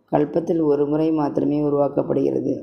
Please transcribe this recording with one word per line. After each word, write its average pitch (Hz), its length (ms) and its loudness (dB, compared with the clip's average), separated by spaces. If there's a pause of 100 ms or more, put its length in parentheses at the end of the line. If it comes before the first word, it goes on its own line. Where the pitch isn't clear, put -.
(120)
கல்பத்தில் 165 500 0
ஒரு 147 240 2
முறை 151 240 0
மாத்திரமே 147 520 0
உருவாக்கப்படுகிறது. 139 880 0 (100)